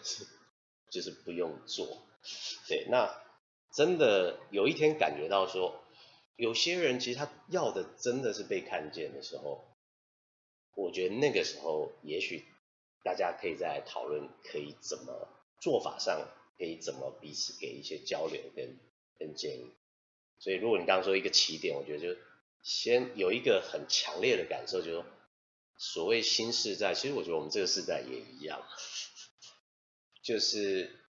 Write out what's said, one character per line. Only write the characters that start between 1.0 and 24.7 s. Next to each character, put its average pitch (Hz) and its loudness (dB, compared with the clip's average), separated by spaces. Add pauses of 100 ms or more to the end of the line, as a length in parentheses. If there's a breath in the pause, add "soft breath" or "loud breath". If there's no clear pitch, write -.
是 92 -8
不 - -10
用 82 -2
做。 - -6 (720 loud breath)
对， - 0
那 113 4 (520)
真 165 4
的 101 6 (140)
有 101 4
一 165 2
天 151 6
感 76 2
觉 76 -2
到 95 6
说， 92 -2 (540 loud breath)
有 117 0
些 175 2
人 127 4
其 123 -2
实 120 -6
他 147 -2 (200)
要 156 2
的 95 0 (160)
真 123 0
的 110 2
是 101 -6
被 92 0
看 78 -4
见 76 -6
的 69 -12
时 - -10
候， 71 -8 (1120)
我 92 -2
觉 92 2
得 101 -2
那 135 4
个 92 4
时 - -6
候 78 -2 (140)
也 76 -4
许 78 -4 (580)
大 90 0
家 90 0
可 95 -4
以 78 -2
再 82 -2
来 69 -2
讨 62 -8
论 73 -4 (160)
可 - -8
以 73 -10
怎 - -8
么， 64 -12 (320)
做 151 2
法 - -6
上 80 -2 (280)
可 90 -6
以 82 -4
怎 - -6
么 67 -8 (100)
彼 76 -14
此 - -6
给 76 -8
一 71 -12
些 76 -8
交 78 -2
流 76 -4 (140)
跟， 64 -8 (400)
跟 78 -8
建 69 -6
议。 64 -16 (680)
所 95 -2
以 95 2
如 104 0
果 107 6
你 87 -2
刚 95 6
刚 92 4
说 95 4
一 95 2
个 95 0
起 - 2
点， 78 0
我 69 -4
觉 73 -6
得 - -4
就 87 -6 (420)
先 123 2
有 92 4
一 113 2
个 101 6
很 73 -6
强 - 0
烈 117 6
的 87 2
感 - -4
受， 92 0